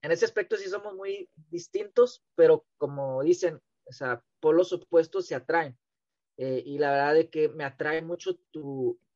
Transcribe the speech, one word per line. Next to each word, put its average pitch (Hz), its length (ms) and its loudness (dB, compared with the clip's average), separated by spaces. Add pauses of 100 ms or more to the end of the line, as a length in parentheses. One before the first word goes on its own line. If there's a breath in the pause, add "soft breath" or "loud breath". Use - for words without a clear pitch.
en 147 100 -6
ese 170 140 2
aspecto 208 320 -4
sí 196 100 -12
somos 202 280 -10
muy 196 340 -10 (200)
distintos, 208 760 0 (100)
pero 160 300 6 (120)
como 139 460 -4
dicen, 170 380 0 (240)
o 131 80 -20
sea, 123 280 -4 (200)
polos 165 320 4
opuestos 170 520 0
se 156 100 -8
atraen, 151 420 -4 (580)
eh, 131 300 -4
y 143 120 -8
la 143 140 0
verdad 139 220 2
de 165 160 4
que 156 180 0
me 151 160 -10
atrae 151 380 -4
mucho 175 340 -8 (160)
tu, 135 480 -6 (160)